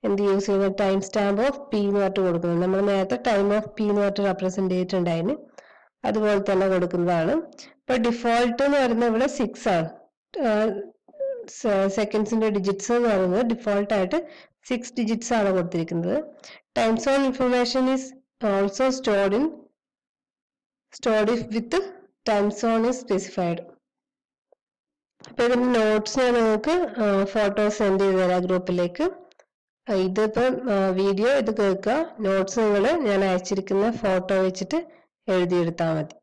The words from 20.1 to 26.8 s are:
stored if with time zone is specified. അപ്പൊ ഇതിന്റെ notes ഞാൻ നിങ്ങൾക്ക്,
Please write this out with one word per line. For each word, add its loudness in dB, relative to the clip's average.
stored 0
if 0
with -4
time 2
zone 0
is 0
specified. -2
അപ്പൊ -2
ഇതിന്റെ 4
notes 2
ഞാൻ 4
നിങ്ങൾക്ക്, 2